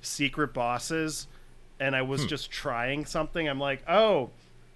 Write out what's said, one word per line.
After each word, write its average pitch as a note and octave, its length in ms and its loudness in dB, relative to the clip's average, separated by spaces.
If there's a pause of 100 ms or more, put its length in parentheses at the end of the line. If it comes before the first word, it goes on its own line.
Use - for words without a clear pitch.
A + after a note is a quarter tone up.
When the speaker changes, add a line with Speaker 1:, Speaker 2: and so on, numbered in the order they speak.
Speaker 1:
secret C#3+ 500 -2
bosses, C#3 760 -2 (520)
and C3+ 160 2
I C3 60 2
was C3+ 200 0
Speaker 2:
Hmm. A2+ 60 0
Speaker 1:
just - 240 -6
trying C3+ 520 -2
something. D#3 440 -2
I'm C3+ 100 0
like, C#3 300 0
"Oh, F3+ 420 6 (460)